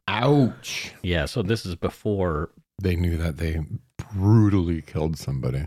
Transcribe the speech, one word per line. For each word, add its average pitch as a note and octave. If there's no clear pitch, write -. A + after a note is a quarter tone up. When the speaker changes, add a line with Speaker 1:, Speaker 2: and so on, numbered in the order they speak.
Speaker 1:
Ouch. C3
Speaker 2:
Yeah, F2
so A2+
this G#2+
is F2+
before F2+
Speaker 1:
They F#2
knew E2+
that D#2+
they E2
brutally G2
killed D#2+
somebody. C2+